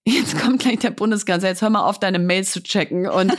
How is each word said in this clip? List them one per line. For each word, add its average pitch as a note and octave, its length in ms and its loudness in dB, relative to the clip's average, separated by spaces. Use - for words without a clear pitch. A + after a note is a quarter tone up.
jetzt A3 340 0
kommt B3+ 220 0
gleich A#3 180 0
der A#3 120 0
Bundeskanzler, G3+ 580 0
jetzt F#3 120 -4
hör G#3+ 100 2
mal G#3 140 2
auf, G3+ 140 0
deine F#3 200 0
Mails F3+ 320 0
zu - 100 -6
checken F3+ 460 -2
und G3+ 320 2